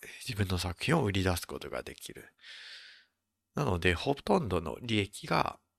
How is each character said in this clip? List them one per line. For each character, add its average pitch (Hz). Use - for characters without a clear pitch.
自 113
分 98
の 90
作 87
品 160
を 139
売 101
り 95
出 92
す -
こ 71
と 71
が 62
で -
き -
る。 -
な 151
の 92
で、 90
ほ 131
と -
ん 143
ど 90
の 80
利 110
益 -
が -